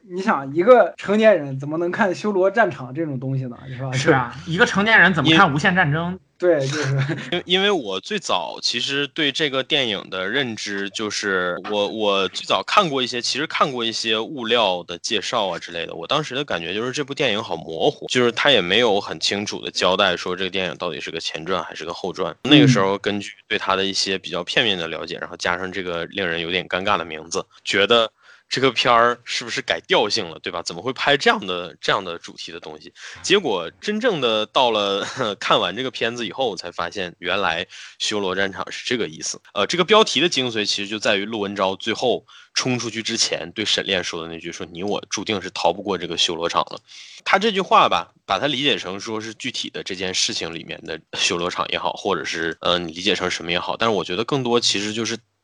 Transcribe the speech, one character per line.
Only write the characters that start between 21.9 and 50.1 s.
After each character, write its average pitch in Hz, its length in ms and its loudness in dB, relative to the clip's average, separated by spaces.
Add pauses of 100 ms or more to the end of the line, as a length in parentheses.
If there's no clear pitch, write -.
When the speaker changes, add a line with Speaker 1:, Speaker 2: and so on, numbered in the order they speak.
Speaker 3:
后 87 200 -6
传。 82 200 -4 (120)
Speaker 1:
嗯。 127 80 -2
Speaker 3:
那 147 80 10
个 139 80 8
时 120 100 6
候 98 180 2
根 101 220 -2
据 101 140 -8 (160)
对 104 100 0
他 98 160 0
的 95 100 2
一 98 80 0
些 95 240 0
比 90 140 -8
较 87 140 -4
片 135 200 2
面 98 140 2
的 82 80 -4
了 80 180 -6
解， 85 160 -8
然 82 80 -8
后 87 80 -12
加 90 220 -2
上 92 140 -6
这 95 100 -6
个 85 220 -4
令 98 200 -6
人 85 160 -2
有 85 120 -4
点 90 160 0
尴 92 160 -2
尬 101 120 2
的 82 80 -2
名 80 240 -10
字， 90 160 -4 (200)
觉 101 240 2
得 117 200 6 (400)
这 - 120 -4
个 131 100 4
片 120 240 2
儿 117 300 4
是 - 180 -6
不 117 80 -10
是 135 100 -4
改 85 280 -2
调 143 200 2
性 101 220 -2
了， 76 80 -14
对 90 140 -8
吧？ 85 100 -6
怎 95 100 -8
么 85 80 -8
会 123 120 -4
拍 143 240 2
这 180 120 2
样 226 160 2
的， 87 360 -6
这 151 120 0
样 104 120 0
的 85 120 -8
主 - 180 -16
题 - 180 -14
的 85 80 -12
东 78 200 -14
西？ - 120 -20 (280)
结 180 160 4
果 98 320 0 (120)
真 214 180 -4
正 214 220 0
的 110 260 2
到 127 240 2
了， 101 340 0 (180)
<laughs> 104 180 -2
看 156 180 2
完 92 160 0
这 120 80 -6
个 127 80 -4
片 120 260 -4
子 120 80 -6
以 90 60 -6
后， 127 180 -2
我 92 80 -4
才 87 140 -10
发 85 180 -6
现 90 300 -6
原 90 220 -2
来 87 260 -2 (320)
《修 107 220 -2
罗 92 160 -2
战 98 160 0
场》 92 180 -8
是 - 160 -10
这 123 100 0
个 95 120 -2
意 80 120 -14
思。 - 200 -8 (120)
呃， 98 140 2
这 175 100 -2
个 175 80 4
标 214 200 8
题 - 160 2
的 175 80 2
精 131 200 0
髓 107 160 -2
其 98 160 -2
实 101 60 -6
就 107 100 -6
在 107 200 2
于 98 80 -2
陆 110 160 -6
文 101 160 -4
昭 98 180 0
最 110 180 -4
后 104 320 0 (300)
冲 127 240 0
出 117 100 -6
去 110 140 -6
之 113 140 -2
前 - 360 -2
对 107 120 -4
沈 - 200 0
炼 92 200 0
说 82 180 -6
的 82 60 -10
那 82 100 -10
句， 85 140 -10
说 95 180 -10
“你 87 140 -8
我 101 260 -2
注 101 140 -4
定 98 180 -2
是 92 80 -10
逃 - 220 2
不 98 100 -6
过 95 160 -2
这 87 80 -6
个 85 100 -6
修 - 200 0
罗 85 120 -2
场 85 220 2
了”。 - 80 -12 (480)
他 190 140 4
这 220 100 2
句 190 100 -2
话 185 280 6
吧， 87 240 0 (120)
把 95 140 0
它 123 80 -2
理 139 160 -2
解 120 160 2
成 95 220 -8
说 110 200 -6
是 110 140 -10
具 123 160 -6
体 - 200 -8
的 90 120 -10
这 92 140 -6
件 92 180 -4